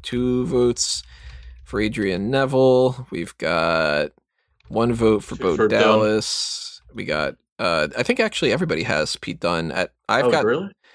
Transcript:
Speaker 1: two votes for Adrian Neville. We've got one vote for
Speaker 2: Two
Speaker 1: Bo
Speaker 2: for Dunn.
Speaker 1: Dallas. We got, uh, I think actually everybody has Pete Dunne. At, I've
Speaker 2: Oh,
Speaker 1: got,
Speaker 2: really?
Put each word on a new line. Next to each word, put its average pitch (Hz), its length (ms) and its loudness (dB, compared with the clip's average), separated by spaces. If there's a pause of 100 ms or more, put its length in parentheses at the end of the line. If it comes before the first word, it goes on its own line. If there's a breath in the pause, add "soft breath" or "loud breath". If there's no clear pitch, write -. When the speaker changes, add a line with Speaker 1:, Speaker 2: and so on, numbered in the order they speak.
Speaker 1:
two 123 440 -2
votes 123 560 0 (640 loud breath)
for - 180 -4
Adrian 104 480 -2
Neville. 131 800 2
We've 85 260 -8
got 80 760 0 (560)
one 117 260 0
vote 110 280 2
for - 140 -12
Speaker 2:
Two - 60 -10
Speaker 1:
Bo 87 140 2
Speaker 2:
for 110 120 2
Dunn. 107 140 4
Speaker 1:
Dallas. 107 1000 0 (140)
We 107 100 -8
got, 76 320 -4 (220)
uh, 82 300 2 (100)
I 123 60 0
think - 160 0
actually 156 320 0
everybody 127 320 -2
has - 320 -2
Pete - 220 -10
Dunne. 85 320 -2
At, 85 220 -4 (160)
I've 120 160 2
Speaker 2:
Oh, 123 60 0
Speaker 1:
got, 117 160 2
Speaker 2:
really? 165 240 0 (240 soft breath)